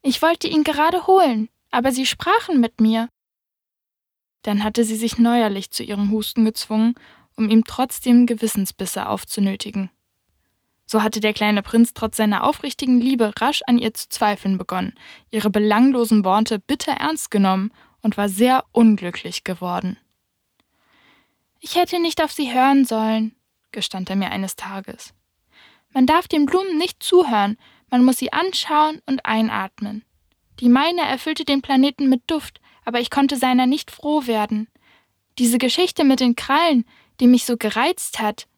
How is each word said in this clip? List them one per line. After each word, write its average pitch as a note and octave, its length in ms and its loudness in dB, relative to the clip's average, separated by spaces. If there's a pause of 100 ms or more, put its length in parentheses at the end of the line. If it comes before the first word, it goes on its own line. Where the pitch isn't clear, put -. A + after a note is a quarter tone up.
Ich C4+ 200 -2
wollte E4 240 0
ihn D#4 160 0
gerade D#4 460 0
holen, C#4+ 400 4 (220)
aber B3+ 200 0
Sie C4 160 -2
sprachen F4+ 540 0
mit A#3 200 0
mir." A3+ 280 2 (1300)
Dann G#3 200 0
hatte A3 220 0
sie A3 120 -2
sich A3+ 220 -4
neuerlich A3+ 540 2
zu - 100 -8
ihrem G3+ 300 -2
Husten A3 320 0
gezwungen, A3 500 0 (400)
um A3 160 -2
ihm A3+ 140 6
trotzdem B3 600 2
Gewissensbisse G#3 840 -4
aufzunötigen. F#3+ 840 -4 (1000)
So A3 140 2
hatte A3 160 -2
der G#3+ 160 -2
kleine G#3 280 0
Prinz A#3 320 2
trotz - 220 -6
seiner G#3 280 0
aufrichtigen C4 560 0
Liebe A#3 400 0
rasch C4+ 260 -2
an A#3+ 100 2
ihr A3 160 0
zu - 160 -12
zweifeln G3 480 -2
begonnen, F#3 380 -6 (380)
ihre G#3+ 180 -2
belanglosen G#3+ 760 2
Worte G3+ 360 0
bitter - 320 -6
ernst - 400 -6
genommen F#3+ 400 0 (300)
und G#3+ 140 -2
war G3+ 120 -2
sehr A#3+ 420 2
unglücklich G3+ 720 0
geworden. F3+ 560 -6 (1600)
"Ich - 160 -14
hätte F4 260 -2
nicht E4+ 220 -2
auf D4+ 80 -2
sie B3 240 -6
hören C4+ 300 4
sollen", A3 500 -2 (380)
gestand F#3+ 380 -10
er F#3+ 60 -4
mir G3 140 -2
eines F#3+ 240 -8
Tages. - 580 -16 (800)
"Man B3+ 140 4
darf D#4+ 220 2
den D4 180 2
Blumen F#4 320 0
nicht F4+ 240 -4
zuhören, A3+ 560 2 (320)
man B3 140 4
muss B3+ 140 4
sie B3+ 140 -6
anschauen D#4 720 0
und C4+ 200 -4
einatmen. G#3+ 800 -4 (560)
Die A#3+ 80 2
meine D#4 340 2
erfüllte C#4+ 420 -4
den C#4 180 0
Planeten C4+ 460 2
mit B3+ 200 2
Duft, - 320 -6 (240)
aber A#3+ 160 -2
ich A#3+ 100 -6
konnte C#4 260 2
seiner B3+ 300 2
nicht C#4 240 -2
froh D4 380 -4
werden. G#3+ 400 -2 (720)
Diese A#3+ 180 2
Geschichte D4+ 460 0
mit C4+ 160 4
den A#3+ 160 2
Krallen, D4 480 2 (340)
die B3 80 4
mich B3 180 6
so A#3+ 120 -2
gereizt A#3 640 -4
hat G#3+ 260 -4 (120)